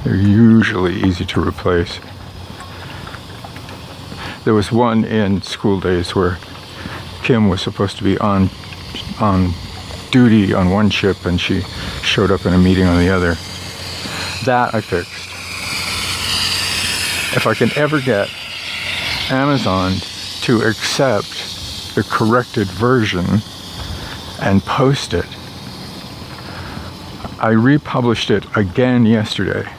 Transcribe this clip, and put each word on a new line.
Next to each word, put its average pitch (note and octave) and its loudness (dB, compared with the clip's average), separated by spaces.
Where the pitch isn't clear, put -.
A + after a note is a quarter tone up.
they're A2 2
usually G#2 6
easy F#2 2
to - 0
replace. - 0
There A#2 4
was G#2 2
one A2+ 4
in G2 2
School - 0
Days F2 0
where F2 2
Kim A2 4
was F#2 0
supposed - -2
to - -8
be F#2+ 2
on, G2 2
on F#2 2
duty A2 6
on F#2 4
one G2+ 4
ship G2 0
and F2 2
she F#2+ 0
showed F#2+ 4
up F#2 2
in F2 4
a F2+ 6
meeting F#2 6
on F2 4
the F2 4
other. F2 2
That B2 2
I A2 0
fixed. - -6
If - 0
I A2+ 4
can A#2 2
ever D3 2
get A#2 0
Amazon G#2+ 2
to A2+ 4
accept - -2
the A2 2
corrected A#2 2
version G2+ 2
and G2 2
post - 0
it, E2+ -2
I A2+ 2
republished A#2+ 4
it G2 2
again A#2+ 4
yesterday. G#2 2